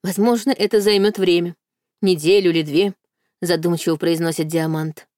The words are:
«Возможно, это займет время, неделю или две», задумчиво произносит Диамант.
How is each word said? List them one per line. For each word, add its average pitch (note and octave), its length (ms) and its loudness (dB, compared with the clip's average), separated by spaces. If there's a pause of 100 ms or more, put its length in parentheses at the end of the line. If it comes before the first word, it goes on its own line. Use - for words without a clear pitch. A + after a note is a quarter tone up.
«Возможно, A3 480 0
это G#3 320 0
займет G#3 340 2
время, F3 400 0 (460)
неделю F#3 480 2
или E3 120 0
две», E3 320 0 (460)
задумчиво E3+ 560 -2
произносит E3 500 -2
Диамант. D#3+ 720 -4